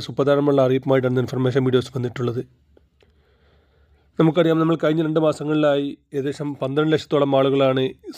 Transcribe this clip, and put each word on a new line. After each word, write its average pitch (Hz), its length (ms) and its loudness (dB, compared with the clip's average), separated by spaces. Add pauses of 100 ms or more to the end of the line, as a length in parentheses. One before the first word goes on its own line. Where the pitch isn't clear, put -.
സുപ്രധാനമുള്ള 143 600 2
അറിയിപ്പുമായിട്ടാണ് 131 580 2
ഇൻഫർമേഷൻ 131 440 0
വീഡിയോസ് 127 280 0
വന്നിട്ടുള്ളത്. 120 460 -6 (1800)
നമുക്കറിയാം, 160 440 2
നമ്മൾ 160 220 0
കഴിഞ്ഞ 156 240 0
രണ്ട് 160 180 0
മാസങ്ങളിലായി 147 640 0 (280)
ഏകദേശം 143 340 -6 (120)
പന്ത്രണ്ട് 151 320 0
ലക്ഷത്തോളം 143 460 0
ആളുകളാണ് 135 460 2 (320)